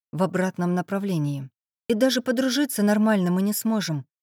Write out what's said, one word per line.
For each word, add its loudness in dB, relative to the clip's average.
в -2
обратном 0
направлении. -2
И 2
даже 2
подружиться 0
нормально 4
мы 2
не 0
сможем. -2